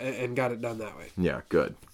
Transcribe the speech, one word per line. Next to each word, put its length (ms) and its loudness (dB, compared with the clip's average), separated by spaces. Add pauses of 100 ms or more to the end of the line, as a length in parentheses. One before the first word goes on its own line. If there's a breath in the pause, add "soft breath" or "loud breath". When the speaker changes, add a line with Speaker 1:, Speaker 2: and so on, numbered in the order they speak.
Speaker 1:
and, 120 -4
and 200 -2
got 160 2
it 100 -6
done 160 -4
that 180 -8
way. 120 -14 (100)
Speaker 2:
Yeah, 320 2
good, 260 4 (180)